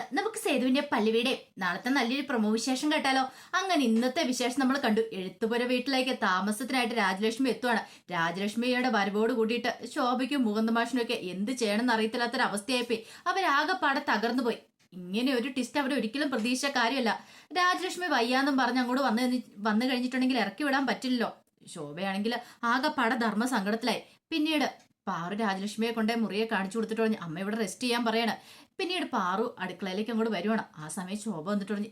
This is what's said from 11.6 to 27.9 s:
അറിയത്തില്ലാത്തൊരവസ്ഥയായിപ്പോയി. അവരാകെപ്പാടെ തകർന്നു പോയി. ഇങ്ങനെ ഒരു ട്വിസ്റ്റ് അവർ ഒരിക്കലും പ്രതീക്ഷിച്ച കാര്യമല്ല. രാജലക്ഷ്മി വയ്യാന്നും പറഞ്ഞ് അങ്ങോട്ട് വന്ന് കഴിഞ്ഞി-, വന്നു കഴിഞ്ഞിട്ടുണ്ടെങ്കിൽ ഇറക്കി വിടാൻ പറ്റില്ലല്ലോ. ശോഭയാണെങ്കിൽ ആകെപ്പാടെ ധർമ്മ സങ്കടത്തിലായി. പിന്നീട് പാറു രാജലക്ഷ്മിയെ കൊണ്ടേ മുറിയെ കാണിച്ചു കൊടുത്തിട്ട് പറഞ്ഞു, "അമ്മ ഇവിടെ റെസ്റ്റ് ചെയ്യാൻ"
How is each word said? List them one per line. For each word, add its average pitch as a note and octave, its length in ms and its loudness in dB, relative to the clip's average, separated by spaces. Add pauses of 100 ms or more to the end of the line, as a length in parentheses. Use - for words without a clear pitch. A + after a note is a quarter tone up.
അറിയത്തില്ലാത്തൊരവസ്ഥയായിപ്പോയി. A#3 1040 0 (280)
അവരാകെപ്പാടെ D#4 800 2
തകർന്നു A#3+ 380 0
പോയി. A3+ 160 0 (340)
ഇങ്ങനെ F#3+ 400 -2
ഒരു B3 140 0
ട്വിസ്റ്റ് C4 320 -2
അവർ C4 140 0
ഒരിക്കലും C4+ 360 0
പ്രതീക്ഷിച്ച B3 380 0
കാര്യമല്ല. B3 440 2 (420)
രാജലക്ഷ്മി F4+ 540 0
വയ്യാന്നും C4+ 500 2
പറഞ്ഞ് B3 220 2
അങ്ങോട്ട് B3+ 240 2
വന്ന് A#3 180 2
കഴിഞ്ഞി-, B3+ 240 0 (120)
വന്നു G#3+ 280 2
കഴിഞ്ഞിട്ടുണ്ടെങ്കിൽ B3+ 540 2
ഇറക്കി G3+ 240 -2
വിടാൻ C#4 240 2
പറ്റില്ലല്ലോ. A#3 440 0 (360)
ശോഭയാണെങ്കിൽ F#3+ 640 -4 (300)
ആകെപ്പാടെ B3+ 520 2
ധർമ്മ A3 300 0
സങ്കടത്തിലായി. A3 560 0 (280)
പിന്നീട് D4+ 380 2 (380)
പാറു F3+ 300 -4
രാജലക്ഷ്മിയെ G#3 560 -2
കൊണ്ടേ A3+ 240 0
മുറിയെ G#3+ 300 0
കാണിച്ചു G3 320 -2
കൊടുത്തിട്ട് A3 240 -2
പറഞ്ഞു, A3 200 2
"അമ്മ E3 180 -8
ഇവിടെ G#3 180 -2
റെസ്റ്റ് A3+ 260 -4
ചെയ്യാൻ" A#3+ 220 2